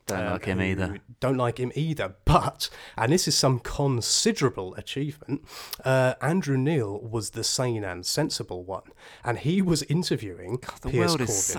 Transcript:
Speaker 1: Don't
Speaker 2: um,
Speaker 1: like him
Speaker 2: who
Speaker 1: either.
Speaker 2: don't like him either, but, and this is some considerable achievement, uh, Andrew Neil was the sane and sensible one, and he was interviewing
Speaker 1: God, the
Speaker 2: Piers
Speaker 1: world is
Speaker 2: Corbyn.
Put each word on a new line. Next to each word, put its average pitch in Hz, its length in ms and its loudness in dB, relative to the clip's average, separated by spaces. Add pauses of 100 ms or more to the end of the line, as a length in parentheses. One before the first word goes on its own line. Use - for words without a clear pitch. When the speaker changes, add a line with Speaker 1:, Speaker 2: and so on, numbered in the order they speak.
Speaker 1:
Don't 98 200 -2
Speaker 2:
um, 90 80 -2
Speaker 1:
like 90 120 -4
him 92 140 2
Speaker 2:
who 95 60 2
Speaker 1:
either. 95 340 0 (200)
Speaker 2:
don't 127 180 2
like 120 220 0
him 123 140 -2
either, 143 420 -2 (100)
but, - 440 2 (260)
and 117 160 2
this 180 160 4
is 147 80 2
some 131 240 4
considerable 131 1160 0
achievement, - 680 -6 (420)
uh, 131 380 4
Andrew 143 360 2
Neil 131 420 0
was 113 320 -4
the 113 120 -6
sane 117 400 0
and 90 220 -6
sensible 113 580 -2
one, 90 280 -10 (320)
and 117 160 -2
he 180 220 2
was 170 220 2
interviewing 110 760 -2
Speaker 1:
God, - 200 -12
the - 100 -6
Speaker 2:
Piers 131 200 4
Speaker 1:
world 151 100 2
is 113 100 0
Speaker 2:
Corbyn. - 20 0 (260)